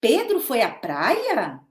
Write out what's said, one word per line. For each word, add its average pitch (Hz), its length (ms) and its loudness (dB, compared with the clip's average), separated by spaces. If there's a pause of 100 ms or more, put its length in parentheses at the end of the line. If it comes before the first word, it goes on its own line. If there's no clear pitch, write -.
Pedro 381 400 2
foi - 220 0
à - 80 0
praia? 240 880 -2 (100)